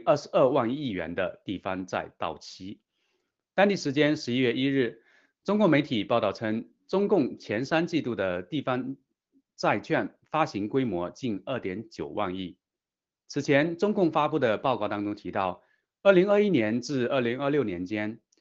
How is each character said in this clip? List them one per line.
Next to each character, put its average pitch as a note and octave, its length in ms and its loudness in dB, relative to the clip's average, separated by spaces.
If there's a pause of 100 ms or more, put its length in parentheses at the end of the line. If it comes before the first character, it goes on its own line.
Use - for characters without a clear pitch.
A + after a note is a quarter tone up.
二 D#3 100 4
十 - 160 -6
二 D3+ 160 6
万 B2 220 2
亿 C3+ 220 -6
元 E2+ 240 -6
的 - 280 -4
地 F#2+ 140 -6
方 F#2 300 -8
债 F2 320 -8
到 E2 180 -6
期。 - 420 -16 (760)
当 G3 120 6
地 G3+ 80 2
时 C#3+ 160 -4
间 D3 240 2
十 C3+ 160 -6
一 B2 60 0
月 B2 160 2
一 C3 140 0
日， C3+ 340 0 (420)
中 G3+ 140 0
共 G#3 100 6
媒 D3 140 6
体 A2+ 220 0
报 A#2 160 2
道 G#2 120 0
称， A2 380 -4 (180)
中 G3 200 0
共 C#3 320 2
前 A2+ 260 -4
三 E3 220 0
季 D#3+ 160 -2
度 A#2+ 100 -4
的 F#2 300 -2
地 C#3+ 180 -6
方 B2+ 340 -4 (600)
债 C#3 240 0
券 A2 340 -2 (160)
发 D#3 160 0
行 G#2+ 240 -4
规 C3+ 160 0
模 F2 240 -2
近 G2 380 -6
二 B2+ 120 -4
点 G2 300 -8
九 D2 200 -8
万 F#2+ 260 -4
亿。 F2+ 240 -10 (680)
此 C#3+ 120 -6
前， D3+ 360 2
中 G#3 160 0
共 F#3+ 160 4
发 D3+ 200 0
布 D3+ 100 -2
的 A2 180 2
报 B2 200 0
告 G#2 100 -2
当 G#2 160 -4
中 G#2 100 -4
提 F#2+ 180 -12
到， F#2 300 -4 (400)
二 G3 120 8
零 F#3+ 180 6
二 G#3 100 4
一 G#3 80 2
年 A#2+ 300 2
至 B2+ 300 -2
二 C#3 100 0
零 A#2 220 -2
二 C#3 80 -2
六 C#3+ 120 2
年 F#2 240 -4
间， G#2+ 360 -6 (200)